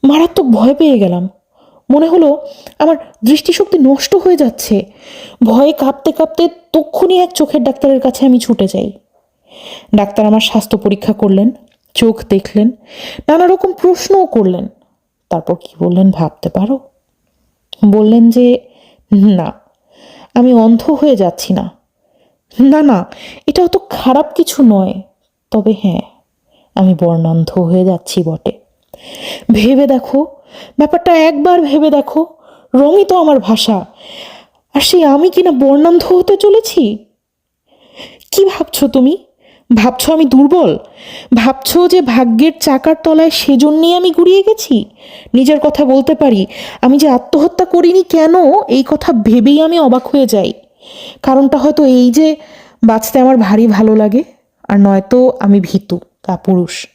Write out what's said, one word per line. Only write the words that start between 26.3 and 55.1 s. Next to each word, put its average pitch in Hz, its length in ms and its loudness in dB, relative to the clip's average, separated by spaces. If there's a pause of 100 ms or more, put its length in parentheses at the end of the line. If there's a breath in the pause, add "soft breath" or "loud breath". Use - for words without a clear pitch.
আমি 185 280 2
বর্ণান্ধ 165 560 -2
হয়ে 180 260 0
যাচ্ছি 180 380 -4
বটে। 160 280 -6 (1000 loud breath)
ভেবে 254 360 2
দেখো, 269 380 -2 (520 loud breath)
ব্যাপারটা 339 400 0
একবার 320 440 0
ভেবে 302 280 0
দেখো, 294 360 -2 (480 soft breath)
রঙই 302 320 2
তো 370 120 0
আমার 311 220 2
ভাষা। 202 460 -2 (880 loud breath)
আর 277 80 0
সেই 349 220 0
আমি 294 260 2
কিনা 359 220 0
বর্ণান্ধ 285 520 2
হতে 370 340 0
চলেছি।" 392 680 0 (1300 loud breath)
কি 392 140 2
ভাবছো 320 420 -4
তুমি? 269 300 0 (580 soft breath)
ভাবছো 247 380 -2
আমি 320 120 0
দুর্বল? 269 520 2 (580 loud breath)
ভাবছো 269 520 0
যে 359 140 2
ভাগ্যের 247 580 0
চাকার 302 440 0
তলায় 320 260 2
সেজন্যই 302 640 0
আমি 359 180 0
গুড়িয়ে 359 320 2
গেছি? 392 420 -2 (480 loud breath)
নিজের 269 260 2
কথা 294 260 0
বলতে 262 300 0
পারি, 233 300 0 (360 loud breath)
আমি 262 160 2
যে 294 120 2
আত্মহত্যা 302 560 -2
করিনি 349 380 2
কেন, 330 580 2
এই 254 220 -2
কথা 302 300 -2
ভেবেই 233 480 2
আমি 330 180 0
অবাক 254 280 0
হয়ে 277 180 0
যাই। - 280 -2 (680 loud breath)
কারণটা 269 360 0
হয়তো 302 280 0
এই 247 260 2
যে 311 240 0 (480 loud breath)
বাঁচতে 226 360 0
আমার 262 180 4
ভারী 214 300 2
ভালো 214 280 2
লাগে, 214 280 0 (440)
আর 202 120 0
নয়তো 202 600 2